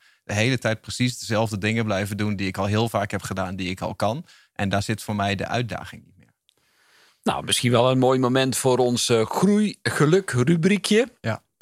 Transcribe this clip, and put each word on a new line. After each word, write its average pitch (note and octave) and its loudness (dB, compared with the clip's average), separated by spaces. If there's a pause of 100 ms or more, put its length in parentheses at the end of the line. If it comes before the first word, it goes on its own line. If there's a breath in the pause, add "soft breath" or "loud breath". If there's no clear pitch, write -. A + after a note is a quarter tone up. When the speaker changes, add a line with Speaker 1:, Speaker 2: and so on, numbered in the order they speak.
(240 soft breath)
Speaker 1:
de - -8
hele B2 2
tijd A2+ -2
precies - -4
dezelfde A2 -2
dingen A2 -2
blijven G2+ -2
doen G#2 -2
die G2 -4
ik F#2 -6
al G2 0
heel A2 2
vaak G2+ -2
heb G2+ -4
gedaan, F#2+ -6
die F#2 -6
ik F#2+ -8
al F#2 -6
kan." A#2 -4 (260 soft breath)
En G2+ -4
daar G2+ 0
zit G#2+ -4
voor G#2+ -6
mij G2+ 0
de G2 -6
uitdaging G#2+ -8
niet - -20
meer. - -20 (880 soft breath)
Speaker 2:
Nou, C#3+ -2
misschien A#2+ 0
wel A#2+ 4
een C3 2
mooi B2+ 4
moment B2+ 2
voor B2+ 2
ons, B2 0
eh, A2+ 4
groei-geluk-rubriekje. F#3 2 (120)
Speaker 1:
Ja. A2 -6 (200)